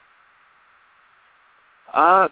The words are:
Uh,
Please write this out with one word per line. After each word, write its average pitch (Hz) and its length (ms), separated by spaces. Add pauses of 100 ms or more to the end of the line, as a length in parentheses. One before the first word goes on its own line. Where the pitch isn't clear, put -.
(1900)
Uh, 175 360